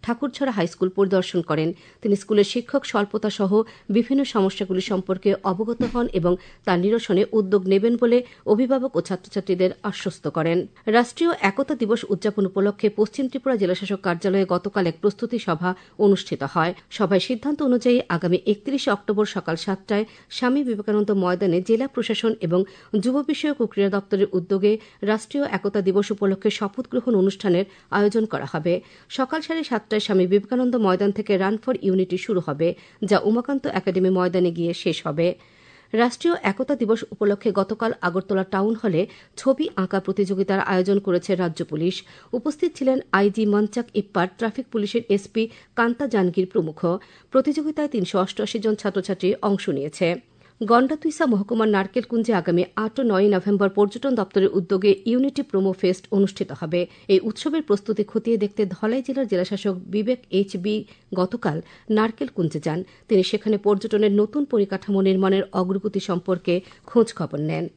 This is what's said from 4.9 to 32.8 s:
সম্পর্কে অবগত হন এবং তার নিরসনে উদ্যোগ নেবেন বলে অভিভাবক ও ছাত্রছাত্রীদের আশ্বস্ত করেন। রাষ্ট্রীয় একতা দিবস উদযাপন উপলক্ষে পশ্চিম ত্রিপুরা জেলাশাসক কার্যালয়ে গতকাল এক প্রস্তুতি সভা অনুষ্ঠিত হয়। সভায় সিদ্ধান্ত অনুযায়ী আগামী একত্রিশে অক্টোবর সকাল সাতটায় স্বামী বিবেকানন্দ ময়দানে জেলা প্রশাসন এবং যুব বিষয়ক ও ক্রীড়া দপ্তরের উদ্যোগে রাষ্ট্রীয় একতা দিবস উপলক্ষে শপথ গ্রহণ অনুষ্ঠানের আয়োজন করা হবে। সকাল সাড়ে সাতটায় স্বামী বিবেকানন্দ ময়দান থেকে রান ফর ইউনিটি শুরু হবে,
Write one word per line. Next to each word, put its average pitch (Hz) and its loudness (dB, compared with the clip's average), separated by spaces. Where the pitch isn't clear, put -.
সম্পর্কে 190 0
অবগত 214 -2
হন 240 0
এবং 175 2
তার 180 0
নিরসনে 208 2
উদ্যোগ 196 2
নেবেন 196 4
বলে 240 4
অভিভাবক 254 2
ও 170 2
ছাত্রছাত্রীদের 185 -2
আশ্বস্ত - -8
করেন। 165 0
রাষ্ট্রীয় 247 2
একতা 277 0
দিবস 226 0
উদযাপন 202 -2
উপলক্ষে 202 0
পশ্চিম 214 -2
ত্রিপুরা 262 -2
জেলাশাসক 190 -2
কার্যালয়ে 185 0
গতকাল 185 -2
এক 160 -2
প্রস্তুতি 220 -2
সভা 175 -2
অনুষ্ঠিত 202 2
হয়। 170 2
সভায় 190 2
সিদ্ধান্ত 269 -4
অনুযায়ী 247 4
আগামী 175 0
একত্রিশে 254 -2
অক্টোবর 208 0
সকাল 165 -4
সাতটায় 202 -2
স্বামী 262 0
বিবেকানন্দ 214 0
ময়দানে 180 2
জেলা 226 2
প্রশাসন 226 -2
এবং 175 2
যুব 254 0
বিষয়ক 294 -2
ও 240 2
ক্রীড়া 202 0
দপ্তরের 196 0
উদ্যোগে 190 0
রাষ্ট্রীয় 220 -2
একতা 202 -2
দিবস 196 2
উপলক্ষে 202 0
শপথ 208 -6
গ্রহণ 247 -2
অনুষ্ঠানের 190 2
আয়োজন 208 2
করা 139 -6
হবে। 170 0
সকাল 269 -4
সাড়ে 320 -4
সাতটায় 214 -4
স্বামী 190 2
বিবেকানন্দ 233 0
ময়দান 202 2
থেকে 208 -4
রান 190 0
ফর 254 -2
ইউনিটি 185 0
শুরু 185 -2
হবে, 156 -2